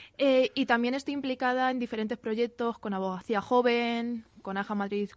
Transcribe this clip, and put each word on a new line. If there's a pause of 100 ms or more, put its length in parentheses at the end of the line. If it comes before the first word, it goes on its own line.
(160)
Eh,
y
también
estoy
implicada
en
diferentes
proyectos
con
Abogacía
Joven, (160)
con
aja
Madrid,